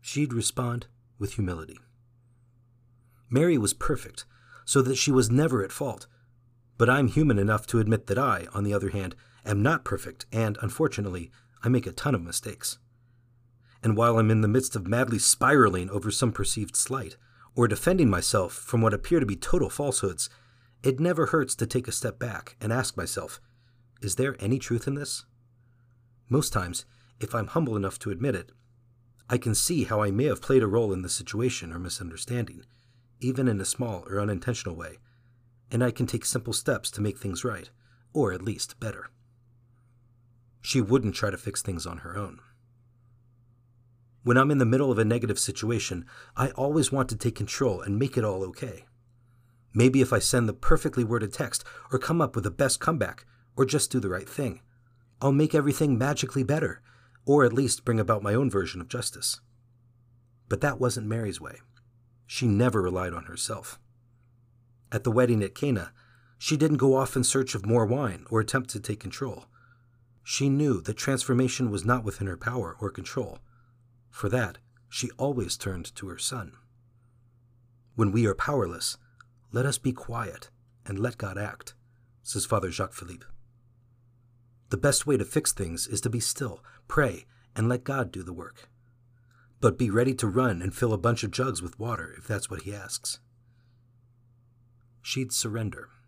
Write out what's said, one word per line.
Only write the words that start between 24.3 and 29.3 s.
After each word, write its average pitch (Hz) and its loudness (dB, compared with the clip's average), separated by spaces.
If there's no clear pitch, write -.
any 117 0
truth - -4
in 139 -2
this?" 143 -8
Most 139 0
times, 90 -4
if - -8
I'm 107 -4
humble 139 -2
enough 98 -2
to 110 -6
admit 104 -2
it, - -10
I 127 0